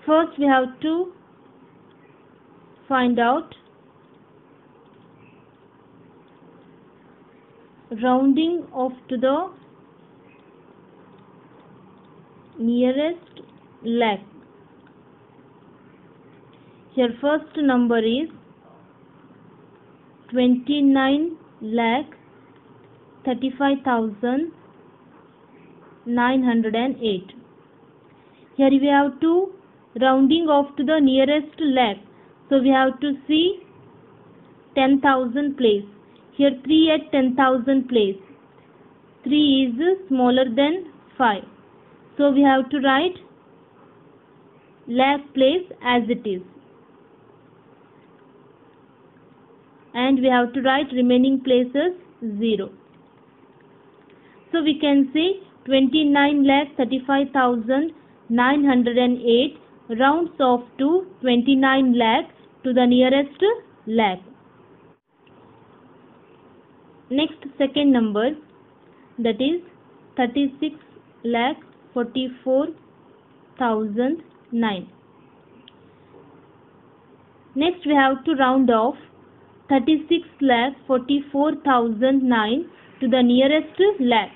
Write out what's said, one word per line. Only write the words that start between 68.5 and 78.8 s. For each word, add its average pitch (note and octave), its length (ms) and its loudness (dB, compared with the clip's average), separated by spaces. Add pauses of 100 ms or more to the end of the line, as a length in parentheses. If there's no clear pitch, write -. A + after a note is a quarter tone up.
that A3+ 240 -2
is D#4+ 200 -2 (540)
thirty-six C#4 600 -4 (480)
lakh A#3 340 -2 (340)
forty-four C4 760 -4 (880)
thousand A3+ 640 -2 (300)
nine. A3 360 -4 (2750)
Next, D#4+ 320 -4
we D4 80 2
have C4+ 300 2
to D#4+ 100 -2
round C4 340 2
off A#3 260 0 (720)